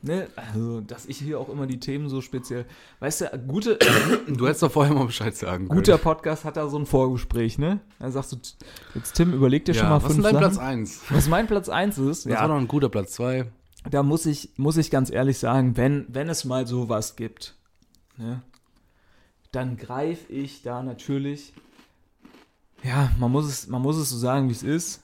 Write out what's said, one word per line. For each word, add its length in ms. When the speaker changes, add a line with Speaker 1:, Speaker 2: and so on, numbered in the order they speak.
Speaker 1:
Ne, 320
also, 460
dass 260
ich 100
hier 220
auch 100
immer 160
die 140
Themen 280
so 140
speziell, 440
weißt 220
du, 260
gute, 320
Speaker 2:
<coughs> 480
Du 180
hättest 180
doch 80
vorher 220
mal 140
Bescheid 280
sagen 320
können. 120
Speaker 1:
guter 180
Podcast 480
hat 100
da 140
so 80
ein 80
Vorgespräch, 720
ne? 220
Da 120
sagst 200
du, 60
t-, 160
jetzt 220
Tim, 180
überleg 320
dir 80
Speaker 2:
Ja, 80
Speaker 1:
schon 80
mal 140
Speaker 2:
was 100
Speaker 1:
fünf 60
Speaker 2:
ist 60
dein 100
Speaker 1:
Sachen. 180
Speaker 2:
Platz 60
eins? 500
Speaker 1:
Was 180
mein 200
Platz 200
eins 300
ist? 280
Speaker 2:
Das 80
Speaker 1:
Ja. 80
Speaker 2:
war 80
doch 80
ein 100
guter 220
Platz 240
zwei. 380
Speaker 1:
Da 140
muss 240
ich, 300
muss 200
ich 140
ganz 180
ehrlich 300
sagen, 380
wenn, 320
wenn 200
es 160
mal 220
sowas 480
gibt, 400
ne, 260
dann 260
greif 520
ich 320
da 220
natürlich, 680
ja, 260
man 120
muss 140
es, 220
man 140
muss 160
es 140
so 60
sagen, 320
wie 40
es 100
ist. 400